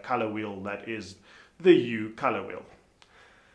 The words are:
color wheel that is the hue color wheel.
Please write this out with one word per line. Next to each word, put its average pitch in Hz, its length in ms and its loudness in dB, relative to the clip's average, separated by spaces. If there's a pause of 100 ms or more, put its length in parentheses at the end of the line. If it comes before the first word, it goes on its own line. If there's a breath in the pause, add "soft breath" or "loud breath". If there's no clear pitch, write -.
color 117 260 -2
wheel 107 360 -6
that 101 220 -8
is 101 300 -10 (420 soft breath)
the 175 140 8
hue 117 420 2
color 104 320 -2
wheel. - 200 -12 (880 soft breath)